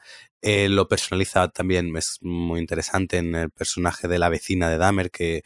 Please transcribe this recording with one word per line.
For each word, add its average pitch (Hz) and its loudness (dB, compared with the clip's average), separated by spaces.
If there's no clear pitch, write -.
Eh, 101 2
lo 98 4
personaliza 95 2
también, 87 -2
es - -6
muy 85 -2
interesante 85 -2
en 85 -2
el 82 -2
personaje 87 -4
de 87 2
la 87 4
vecina 85 0
de 80 2
Dahmer, 92 2
que, 82 -4